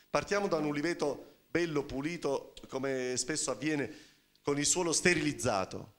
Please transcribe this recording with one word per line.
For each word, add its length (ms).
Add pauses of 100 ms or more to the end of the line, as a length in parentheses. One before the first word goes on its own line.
Partiamo 380
da 80
un 100
uliveto 760 (100)
bello 320
pulito, 720 (120)
come 500
spesso 340
avviene 640 (280)
con 160
il 80
suolo 260
sterilizzato. 1080